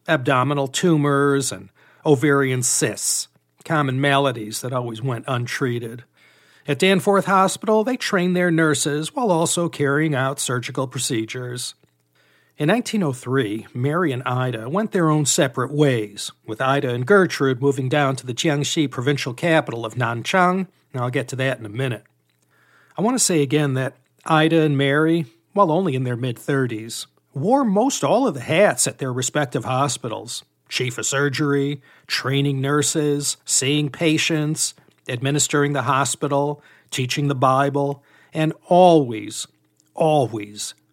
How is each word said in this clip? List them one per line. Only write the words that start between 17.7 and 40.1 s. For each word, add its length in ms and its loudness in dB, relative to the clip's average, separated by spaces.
down 260 2
to 100 -12
the 80 -8
Jiangxi 560 0
provincial 440 -2
capital 520 0
of 100 -10
Nanchang, 720 0
and 80 -6
I'll 80 -2
get 200 -4
to 80 -8
that 220 -2
in 60 -12
a 40 -12
minute. 360 -6
I 40 -4
want 140 2
to 100 0
say 160 2
again 320 2
that 240 -4
Ida 360 4
and 160 2
Mary, 480 2
while 180 4
only 260 0
in 100 -2
their 100 -4
mid-thirties, 920 -4
wore 320 2
most 400 2
all 200 2
of 100 0
the 40 -8
hats 480 2
at 120 -8
their 120 -4
respective 540 -2
hospitals. 800 -4
Chief 280 -4
of 80 -4
surgery, 760 0
training 540 0
nurses, 800 0
seeing 460 0
patients, 840 0
administering 640 0
the 80 0
hospital, 840 0
teaching 380 -2
the 80 0
Bible, 640 2
and 200 0
always, 800 4
always 800 0